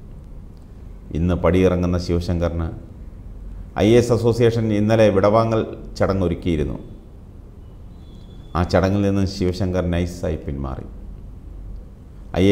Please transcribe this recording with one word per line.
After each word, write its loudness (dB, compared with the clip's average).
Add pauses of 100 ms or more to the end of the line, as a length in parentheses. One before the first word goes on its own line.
(1200)
ഇന്ന് 2
പടിയിറങ്ങുന്ന 4
ശിവശങ്കറിന് -2 (1200)
ഐ 6
എ 10
എസ് 2
അസോസിയേഷൻ 2 (140)
ഇന്നലെ 6
വിടവാങ്ങൽ 4 (360)
ചടങ്ങൊരുക്കിയിരുന്നു. 0 (1800)
ആ 4 (120)
ചടങ്ങിൽ 4
നിന്ന് 2 (120)
ശിവശങ്കർ 0 (120)
നൈസായി -2
പിന്മാറി. -6 (1600)
ഐ 6